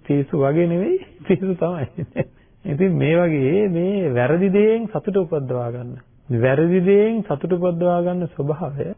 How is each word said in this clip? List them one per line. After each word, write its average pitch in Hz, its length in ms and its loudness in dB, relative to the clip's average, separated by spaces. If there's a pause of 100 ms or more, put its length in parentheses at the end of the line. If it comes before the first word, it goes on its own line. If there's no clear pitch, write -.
පිස්සු 143 360 -2
වගේ 147 300 2
නෙවෙයි, 196 300 0 (240)
පිස්සු 190 320 0
තමයි. 170 320 -4 (460)
<laughs> - 400 -14
ඉතින් 165 260 0
මේ 143 180 2
වගේ 170 520 2
මේ 180 440 0
වැරදි 143 380 2
දේෙන් 214 400 2
සතුට 190 280 -4
උපද්දවා 131 520 -2
ගන්න. 123 240 -10 (420)
වැරදි 151 460 2
දේෙන් 208 420 4
සතුට 160 300 -4
උපද්දවා 175 480 0
ගන්න 180 260 -2
ස්වභාවය 143 720 -6